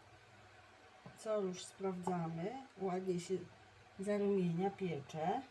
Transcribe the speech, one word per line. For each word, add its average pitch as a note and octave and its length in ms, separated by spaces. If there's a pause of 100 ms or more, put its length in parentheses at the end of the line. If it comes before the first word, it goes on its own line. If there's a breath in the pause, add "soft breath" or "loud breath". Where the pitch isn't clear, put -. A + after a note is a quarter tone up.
(1160)
Co G#3+ 240
już F#3 240
sprawdzamy. F3+ 1000 (120)
Ładnie F#3 420
się F#3+ 140 (640)
zarumienia, G3 720
piecze. E3+ 800